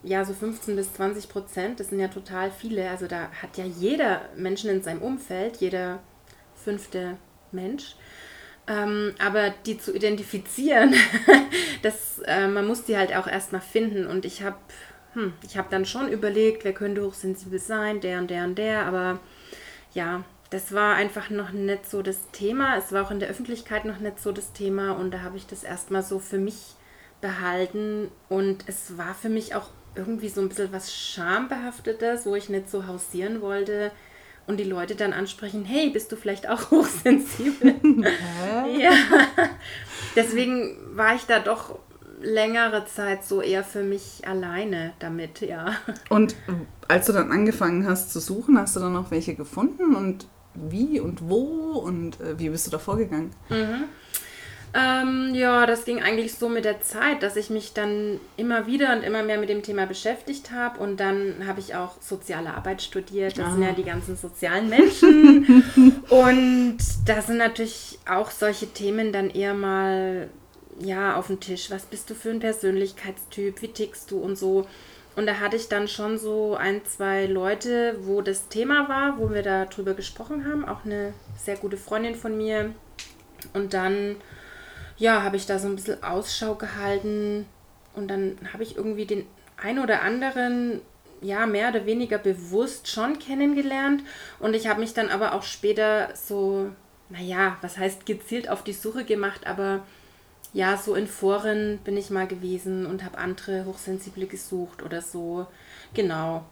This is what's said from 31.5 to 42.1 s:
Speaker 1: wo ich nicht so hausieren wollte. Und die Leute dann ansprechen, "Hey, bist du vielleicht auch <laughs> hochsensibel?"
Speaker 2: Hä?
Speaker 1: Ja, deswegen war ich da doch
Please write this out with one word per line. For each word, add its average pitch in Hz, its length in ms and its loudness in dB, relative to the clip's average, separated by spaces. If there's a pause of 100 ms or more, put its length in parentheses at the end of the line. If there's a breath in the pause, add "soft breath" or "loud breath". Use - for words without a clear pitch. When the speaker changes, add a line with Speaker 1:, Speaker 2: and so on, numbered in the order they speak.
Speaker 1:
wo 202 80 0
ich 202 140 -4
nicht 196 200 -4
so 190 200 -6
hausieren 185 540 -4
wollte. 202 500 -2 (540 loud breath)
Und 208 120 -2
die 202 60 -2
Leute 185 300 -4
dann 196 180 0
ansprechen, 196 520 -6
"Hey, 277 260 2
bist 220 220 -4
du 220 40 -6
vielleicht 202 320 -6
auch 226 220 -2
<laughs> - 0 -
hochsensibel?" 277 1120 6
Speaker 2:
Hä? 208 1000 4
Speaker 1:
Ja, 339 120 10 (1200 loud breath)
deswegen 240 640 2 (200)
war 220 200 4
ich 240 100 -6
da 226 140 4
doch 214 380 -4 (420)